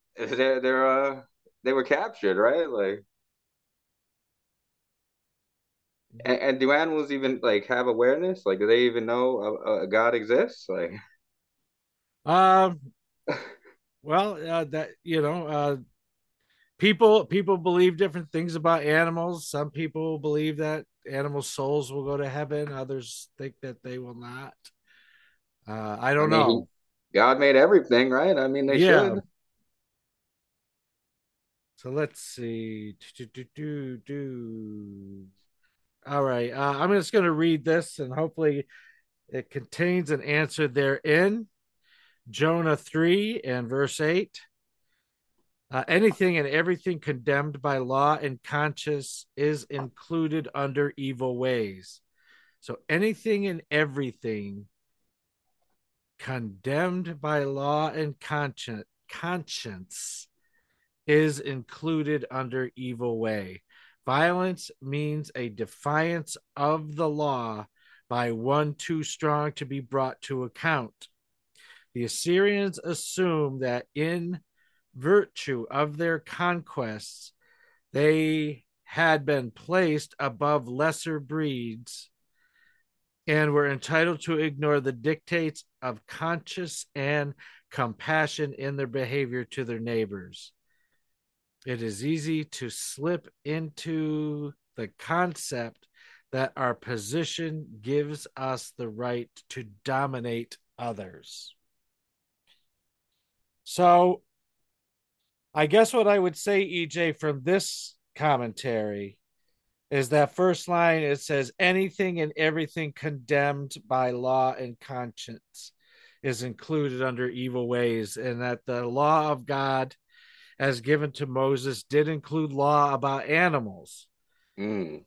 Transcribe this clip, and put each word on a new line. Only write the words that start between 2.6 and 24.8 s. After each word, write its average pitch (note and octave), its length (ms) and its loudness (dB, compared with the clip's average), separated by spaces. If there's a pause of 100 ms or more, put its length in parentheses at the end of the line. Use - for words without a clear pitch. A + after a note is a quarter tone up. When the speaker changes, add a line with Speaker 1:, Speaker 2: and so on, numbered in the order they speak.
Speaker 1:
Like, G2+ 340 -2 (3000)
Speaker 2:
Mm-hmm. A#2+ 160 -2
Speaker 1:
and, B2+ 120 2
and C3 180 2
do C3 120 4
animals D#3 380 2
even, C3+ 320 -2
like, B2 260 4
have B2 180 2
awareness? C3+ 580 2
Like, F#2+ 140 2
do G#2 80 2
they A#2 140 6
even A#2 260 2
know, B2 320 2 (280)
uh, - 40 0
uh, G2+ 160 0
God A2+ 280 4
exists? A#2+ 540 0
Like, F2 240 -4 (1300)
Speaker 2:
Um, F#3 540 6 (460)
Speaker 1:
<laughs> - 40 -2 (720)
Speaker 2:
Well, F#3 320 2
uh, D#3+ 300 -2
that, D3 260 -6 (140)
you D#3+ 180 0
know, D#3+ 240 -2
uh, C#3+ 300 0 (1000)
people, G#3+ 480 6
people F#3+ 300 2
believe F3+ 400 4
different E3 360 -2
things E3 240 -2
about E3 260 4
animals. E3 680 0
Some D3 220 -4
people D#3+ 480 -4
believe D3+ 400 -2
that D#3 280 -4 (220)
animal C#3+ 340 -4
souls C#3 500 -2
will C#3 120 -6
go C#3+ 120 -2
to C#3 120 -2
heaven. D3 440 -4
Others C3 640 -10
think C3+ 240 -12
that B2+ 200 -14
they B2+ 160 -10
will B2 160 -12
not. B2 400 -16 (1120)